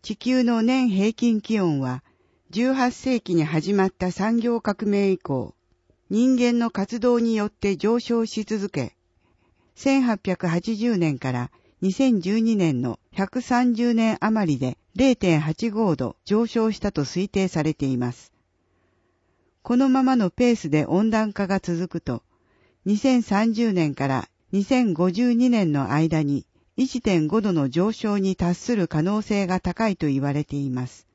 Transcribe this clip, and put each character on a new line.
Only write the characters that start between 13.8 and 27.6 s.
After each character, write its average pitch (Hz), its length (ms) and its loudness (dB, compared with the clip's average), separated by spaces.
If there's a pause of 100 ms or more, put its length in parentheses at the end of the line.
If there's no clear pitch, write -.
年 226 260 2
余 208 340 0
り 123 60 -2
で 131 180 -4 (180)
零 262 200 4
点 165 260 2
八 160 280 -2
五 202 260 0
度 - 280 -6
上 220 240 0
昇 220 240 0
し - 80 -8
た 202 120 -4
と 147 120 -2
推 185 240 -4
定 190 200 0
さ 156 160 -2
れ 151 100 0
て - 120 -4
い 131 120 0
ま 120 140 -2
す。 - 200 -18 (1300)
こ 240 140 0
の 269 120 4
ま 262 140 4
ま 262 120 2
の 202 140 2
ペ 240 220 2
ー 226 40 4
ス 160 140 -8
で 151 160 2
温 208 240 2
暖 214 240 0
化 196 140 -4
が 190 120 0
続 175 280 -4
く - 140 -8
と、 123 220 -6 (600)
二 208 120 2
千 254 260 2
三 214 300 0
十 220 200 0
年 160 220 0
か 139 120 -2
ら 131 220 -2 (220)
二 196 120 0
千 240 300 0
五 180 180 2
十 240 220 0
二 247 160 2
年 202 220 2
の 139 200 0
間 156 320 2
に 143 220 -2 (320)
一 254 240 -2
点 165 260 2
五 208 140 0
度 196 100 -2
の 143 180 0